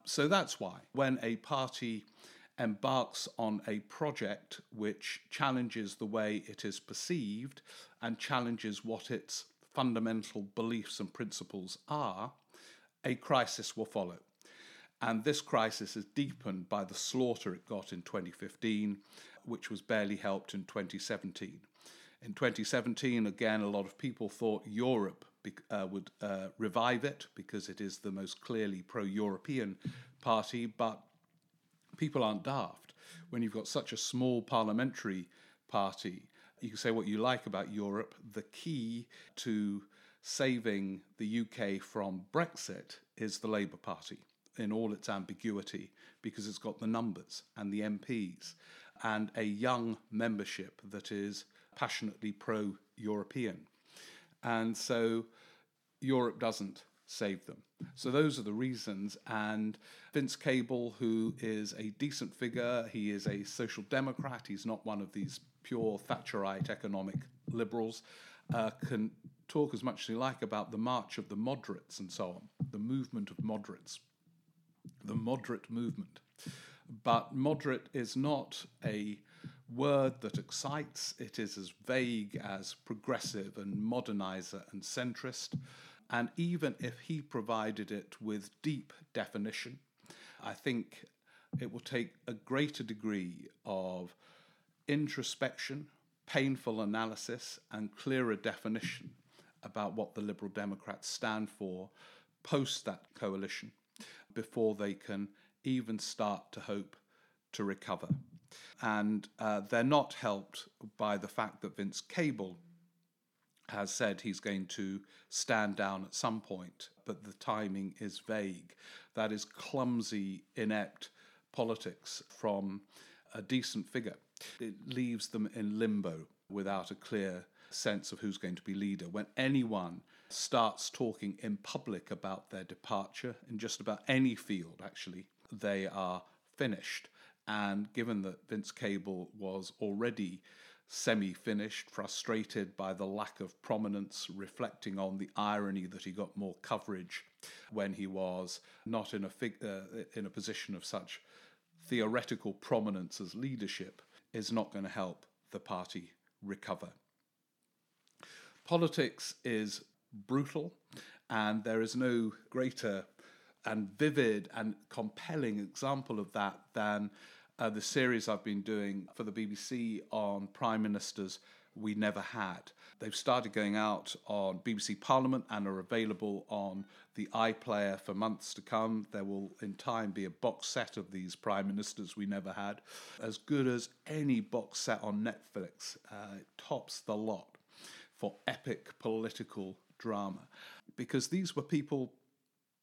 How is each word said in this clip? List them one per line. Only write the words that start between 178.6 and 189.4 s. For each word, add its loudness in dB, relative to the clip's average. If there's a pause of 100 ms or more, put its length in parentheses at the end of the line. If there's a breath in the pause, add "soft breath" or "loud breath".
come. 0
There -2
will -4 (100)
in -4
time -2
be -2
a -2
box 0
set -2
of -6
these -6
prime 2
ministers -4
we -2
never -2
had, -4 (400 loud breath)
as -2
good 4
as 2 (180)
any 6
box -2
set 2
on 2
Netflix. -6 (120)
Uh, -10
it -14 (100)
tops -4
the 0
lot -2 (600 loud breath)
for -2 (120)
epic -4
political -2 (200)